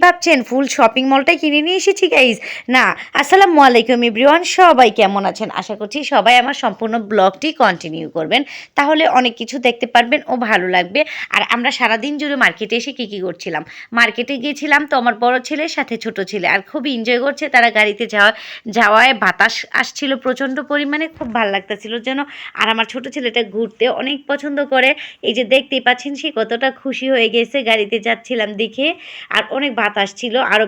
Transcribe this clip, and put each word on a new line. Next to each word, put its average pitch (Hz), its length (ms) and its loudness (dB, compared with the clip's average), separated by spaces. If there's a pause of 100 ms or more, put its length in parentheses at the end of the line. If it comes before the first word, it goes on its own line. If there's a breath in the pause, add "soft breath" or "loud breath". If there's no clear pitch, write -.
ভাবছেন, 349 340 4 (120)
ফুল 269 160 0 (100)
শপিং 262 360 2
মলটাই 277 300 2
কিনে 302 240 2
নিয়ে 370 160 0
এসেছি 392 320 2
গাইস? 254 240 4 (380 loud breath)
না। 247 80 4 (380 loud breath)
আসসালামু 359 460 6
আলাইকুম 240 320 4 (100)
এভরিওয়ান, 277 320 4 (160)
সবাই 285 320 8 (100)
কেমন 196 320 2
আছেন? - 180 -8 (120)
আশা 208 180 -10
করছি 214 200 -8 (140)
সবাই 233 280 6
আমার 262 220 -6
সম্পূর্ণ 226 320 -4 (160)
ব্লগটি 196 380 2 (120)
কন্টিনিউ 165 440 0 (120)
করবেন, 170 240 0 (340 loud breath)
তাহলে 302 280 2 (160)
অনেক 240 220 0
কিছু 233 140 -8 (120)
দেখতে 240 260 0
পারবেন 240 260 2 (120)
ও - 20 0 (160)
ভালো 185 260 2
লাগবে। 180 260 0 (340 loud breath)
আর 202 140 0
আমরা 240 220 -2
সারাদিন 240 460 -2
জুড়ে 285 260 -4
মার্কেটে 214 380 -2
এসে 277 160 -8
কী 240 140 -6
কী 202 140 -10
করছিলাম। 170 380 -8 (280 loud breath)
মার্কেটে 233 420 0 (100)
গিয়েছিলাম 294 440 -2
তো 294 140 -4
আমার 233 220 0
বড় 247 120 2 (120)
ছেলের 311 280 -4
সাথে 254 220 -4
ছোট 226 200 -8 (140)
ছেলে, 180 220 -4
আর 196 160 0
খুব 302 120 -6 (140)
এনজয় 233 300 0
করছে 285 240 -4
তারা 233 280 4
গাড়িতে 214 360 0
যাওয়া, 208 180 4 (460 loud breath)
যাওয়ায় 226 360 6 (100)
বাতাস 202 320 2 (180)
আসছিল 262 420 -4
প্রচণ্ড 262 420 -4 (140)
পরিমাণে, 294 340 -2 (120)
খুব 294 100 -8 (100)
ভালো 214 140 0
লাগতেছিল 202 420 -6 (140)
যেন। 262 120 -4 (420 loud breath)
আর 220 120 2
আমার 220 200 -2
ছোট 247 100 -8 (140)
ছেলেটা 233 260 -2 (120)
ঘুরতে 226 300 -2 (160)
অনেক 269 160 -4 (120)
পছন্দ 285 300 -4 (140)
করে, 262 160 4 (380 loud breath)
এই 226 100 -2
যে 254 60 -2 (100)
দেখতেই 277 340 0
পাচ্ছেন 247 280 -2
সে 294 140 -8 (100)
কতটা 233 300 -2 (120)
খুশি 262 320 -6
হয়ে 226 220 2
গেছে 233 220 -2 (120)
গাড়িতে 220 300 0
যাচ্ছিলাম 226 500 -4 (120)
দেখে। 226 260 -4 (480 loud breath)
আর 214 80 0 (120)
অনেক 277 160 -2 (100)
বাতাস 208 280 -2 (100)
ছিল, 233 160 -4 (180)
আরও 214 140 2